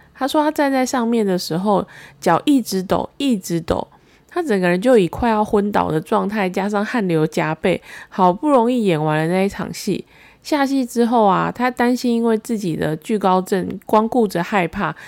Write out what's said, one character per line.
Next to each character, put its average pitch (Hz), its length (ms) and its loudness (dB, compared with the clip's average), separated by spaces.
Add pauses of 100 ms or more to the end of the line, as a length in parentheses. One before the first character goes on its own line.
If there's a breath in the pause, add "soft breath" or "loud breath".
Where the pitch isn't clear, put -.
(160 soft breath)
他 262 100 -4
说 302 160 0
他 302 80 0
站 294 220 0
在 262 140 0
上 247 200 -2
面 226 200 0
的 185 120 0
时 160 200 -6
候 190 280 0 (360 loud breath)
脚 165 240 2
一 277 160 4
直 190 200 -4
抖， - 360 -2
一 262 200 0
直 170 220 -4
抖， - 260 -4 (440 soft breath)
他 359 120 -4
整 247 160 0
个 180 120 2
人 180 120 0
就 247 160 6
以 175 120 4
快 - 200 -2
要 214 140 0
昏 208 300 0
倒 175 180 0
的 156 80 0
状 196 300 -2
态， 202 200 -2
加 190 200 -4
上 208 160 -2
汗 214 200 -2
流 160 220 2
浃 160 280 -2
背， 175 260 -2 (260 loud breath)
好 180 240 4
不 214 160 -4
容 254 240 4
易 240 140 0
演 156 180 2
完 156 140 0
了 160 100 0
那 185 160 2
一 202 60 0
场 185 240 -8
戏。 - 320 -6 (380 loud breath)
下 285 220 0
戏 262 200 0
之 240 200 0
后 226 200 4
啊， 170 280 2
他 254 160 -2
担 247 240 0
心 240 200 0
因 233 100 0
为 226 140 2
自 220 200 -4
己 190 160 -4
的 160 220 -2
惧 202 240 -2
高 185 220 2
症， 185 440 -4
光 220 220 4
顾 233 180 2
着 175 160 -2
害 180 240 0
怕， 170 300 -6 (120)